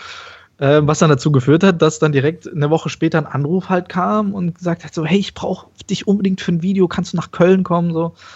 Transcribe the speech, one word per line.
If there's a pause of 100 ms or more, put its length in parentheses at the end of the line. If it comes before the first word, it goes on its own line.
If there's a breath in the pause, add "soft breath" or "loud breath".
(640 loud breath)
Ähm,
was
dann
dazu
geführt
hat,
dass
dann
direkt
eine
Woche
später
ein
Anruf
halt
kam
und
gesagt
hat:
so,
„Hey,
ich
brauch (220)
dich
unbedingt
für
ein
Video,
kannst
du
nach
Köln
kommen?“
So. (220 loud breath)